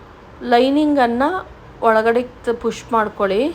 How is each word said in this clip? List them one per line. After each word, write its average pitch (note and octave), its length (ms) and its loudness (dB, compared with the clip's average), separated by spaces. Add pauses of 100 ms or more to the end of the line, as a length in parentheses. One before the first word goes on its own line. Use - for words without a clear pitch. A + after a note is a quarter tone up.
(420)
ಲೈನಿಂಗನ್ನು C4 840 2 (540)
ಒಳಗಡೆ A3+ 400 2
ತ-, A#3+ 400 -6
ಪುಷ್ A3+ 300 -8
ಮಾಡ್ಕೊಳ್ಳಿ. G#3 500 -2 (120)